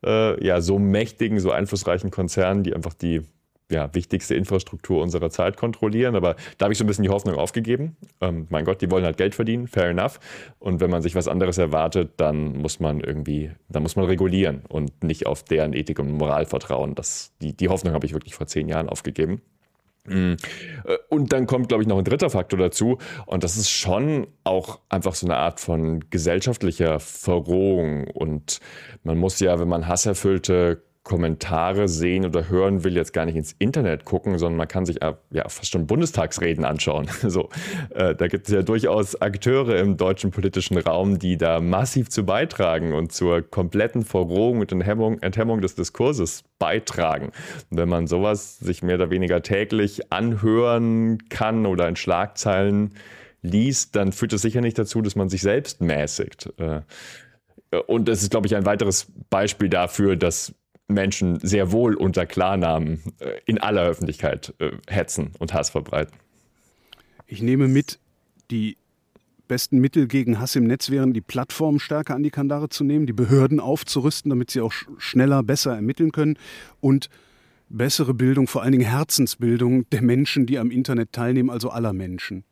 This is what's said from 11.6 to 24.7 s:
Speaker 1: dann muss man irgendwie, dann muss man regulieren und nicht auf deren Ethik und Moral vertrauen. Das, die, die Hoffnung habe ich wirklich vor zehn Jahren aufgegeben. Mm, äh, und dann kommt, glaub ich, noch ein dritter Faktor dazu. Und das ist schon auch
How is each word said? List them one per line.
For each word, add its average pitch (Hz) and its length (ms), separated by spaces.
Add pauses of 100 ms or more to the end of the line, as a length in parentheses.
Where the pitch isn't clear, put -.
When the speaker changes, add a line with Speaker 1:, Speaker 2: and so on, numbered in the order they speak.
Speaker 1:
dann 76 400
muss 76 200
man 76 220
irgendwie, 76 500 (180)
dann 76 140
muss 80 140
man 95 80
regulieren 90 640
und 73 340
nicht 78 240
auf - 160
deren 78 300
Ethik 76 260
und 71 140
Moral 73 340
vertrauen. 67 480
Das, - 460
die, 76 160
die 90 120
Hoffnung 87 260
habe 76 120
ich 76 60
wirklich 76 220
vor 76 120
zehn 78 220
Jahren 80 200
aufgegeben. 80 520 (680)
Mm, 92 260 (500)
äh, 120 140 (100)
und 147 240
dann 131 140
kommt, 127 220
glaub 113 120
ich, 107 60
noch 98 120
ein 95 60
dritter 147 260
Faktor 92 280
dazu. 107 400 (280)
Und 92 180
das 90 120
ist 107 140
schon 123 560 (180)
auch 95 440